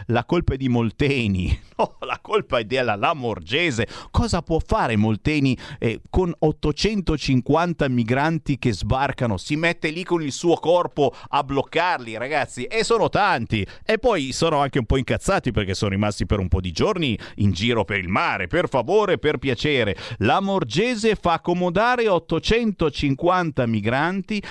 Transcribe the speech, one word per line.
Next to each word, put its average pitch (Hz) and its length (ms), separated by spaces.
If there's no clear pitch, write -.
la 117 180
colpa - 300
è - 20
di 131 120
Molteni. 117 1000
<laughs> - 100
No, - 200
la 123 220
colpa 185 380
è 113 60
della 120 320
Lamorgese. 120 880
Cosa 202 300
può 160 180
fare 151 380
Molteni, 127 600
eh, 107 300
con 180 280
ottocentocinquanta 156 1500
migranti 131 720
che 120 140
sbarcano? 113 640
Si - 180
mette 165 340
lì 170 140
con 175 180
il 139 120
suo 170 220
corpo 156 600
a 143 120
bloccarli, 135 760
ragazzi, 127 480
e 220 180
sono 208 240
tanti, 139 580
e 220 120
poi 190 360
sono 160 260
anche 139 200
un 113 60
po' 135 120
incazzati 131 540
perché 101 220
sono 104 160
rimasti 101 360
per 101 140
un 92 80
po' 92 140
di 90 100
giorni 156 460
in 101 160
giro 110 320
per 101 160
il 90 80
mare, 110 400
per 165 220
favore, 185 480
per 147 200
piacere. 127 600
La 139 200
Morgese 196 760
fa 170 180
accomodare 180 720
ottocentocinquanta 170 1600
migranti, 139 840